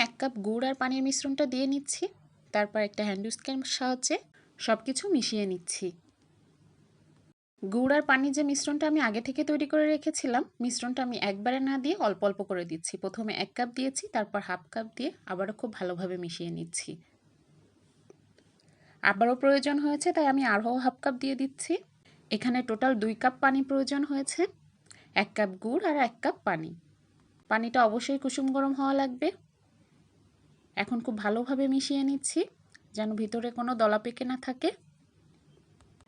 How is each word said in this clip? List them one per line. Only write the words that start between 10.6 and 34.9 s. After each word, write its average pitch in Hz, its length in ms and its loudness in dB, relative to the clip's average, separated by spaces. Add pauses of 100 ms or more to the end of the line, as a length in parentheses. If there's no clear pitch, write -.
মিশ্রণটা 247 440 -2
আমি 240 100 -4 (120)
একবারে 214 380 0
না 269 160 0
দিয়ে 302 120 0 (100)
অল্প 190 220 0
অল্প 196 120 -2 (100)
করে 180 220 -2
দিচ্ছি। 160 220 -8 (100)
প্রথমে 214 280 -4 (120)
এক 208 140 -8
কাপ 240 200 0
দিয়েছি, 269 260 -4 (120)
তারপর 208 320 -2
হাফ 180 160 -6 (100)
কাপ 226 140 -6 (100)
দিয়ে 254 120 -4 (220)
আবারও 190 300 -4
খুব 240 160 -6
ভালোভাবে 180 460 -4
মিশিয়ে 170 340 -8
নিচ্ছি। 165 340 -8 (2000)
আবারও 220 380 4
প্রয়োজন 277 420 4
হয়েছে, 294 320 0
তাই 311 180 4
আমি 269 100 2 (100)
আরও 220 180 2 (140)
হাফ 254 180 2
কাপ 277 200 0
দিয়ে 269 180 -2
দিচ্ছি। 269 320 -4 (580)
এখানে 240 280 0 (100)
টোটাল 226 220 2 (120)
দুই 220 100 0 (100)
কাপ 254 200 2
পানি 269 160 6 (100)
প্রয়োজন 269 400 2
হয়েছে, 277 320 -2 (800)
এক 208 140 -8
কাপ 208 120 2 (140)
গুড় 269 260 0
আর 302 80 0 (100)
এক 233 160 -14
কাপ 359 140 0 (120)
পানি। 165 220 -2 (800)
পানিটা 233 300 2 (100)
অবশ্যই 247 340 0
কুসুম 269 320 0
গরম 277 240 2
হওয়া 277 220 2
লাগবে। 262 260 0 (1500)
এখন 208 280 -2
খুব 233 180 -2
ভালোভাবে 247 500 0
মিশিয়ে 277 360 0
নিচ্ছি, 277 320 -2 (560)
যেন 214 120 -2 (100)
ভিতরে 226 380 -4
কোনো 240 140 -2 (100)
দলা 214 220 6
পেকে 240 280 -6
না 254 140 -2
থাকে। 262 240 -2 (1400)